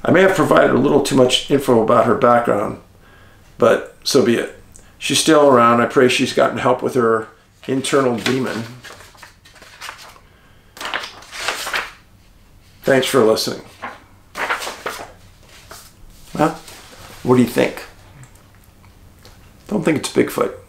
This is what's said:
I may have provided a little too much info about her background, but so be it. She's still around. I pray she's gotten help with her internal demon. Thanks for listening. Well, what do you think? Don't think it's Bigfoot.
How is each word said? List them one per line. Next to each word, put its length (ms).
I 60
may 100
have 140
provided 400
a 40
little 220
too 140
much 340
info 320
about 240
her 100
background, 680
but 460
so 200
be 120
it. 260
She's 200
still 300
around. 320
I 60
pray 200
she's 240
gotten 280
help 240
with 100
her 340
internal 500
demon. 460
Thanks 240
for 160
listening. 380
Well, 180
what 120
do 60
you 60
think? 380
Don't 160
think 140
it's 140
Bigfoot. 440